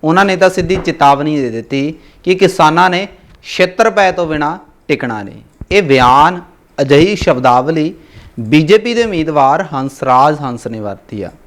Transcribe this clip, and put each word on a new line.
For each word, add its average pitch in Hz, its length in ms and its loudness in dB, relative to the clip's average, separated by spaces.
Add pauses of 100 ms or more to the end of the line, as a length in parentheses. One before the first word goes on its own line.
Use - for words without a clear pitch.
ਉਹਨਾਂ 175 200 2
ਨੇ 190 120 -2
ਤਾਂ 185 140 2
ਸਿੱਧੀ 185 260 -4
ਚੇਤਾਵਨੀ 147 600 0
ਦੇ 131 140 -4
ਦਿੱਤੀ 135 440 -6 (300)
ਕਿ 180 100 0
ਕਿਸਾਨਾਂ 180 560 2
ਨੇ 185 180 -4 (340)
ਛਿੱਤਰ 185 480 0
ਪੈ 190 220 0
ਤੋਂ 175 140 -4
ਬਿਨਾਂ 156 320 -4 (300)
ਟਿਕਣਾ 120 340 -4
ਨਹੀਂ। - 500 -20
ਇਹ 196 100 2
ਬਿਆਨ, 143 580 4 (400)
ਅਜਿਹੀ 147 360 4
ਸ਼ਬਦਾਵਲੀ 143 800 0 (460)
ਬੀਜੇਪੀ 160 540 2
ਦੇ 233 100 0
ਉਮੀਦਵਾਰ 160 680 0
ਹੰਸ 135 280 -6
ਰਾਜ 135 400 2
ਹੰਸ 123 240 -10
ਨੇ 113 140 -10
ਵਰਤੀ 101 420 -10
ਆ 90 80 -10 (160)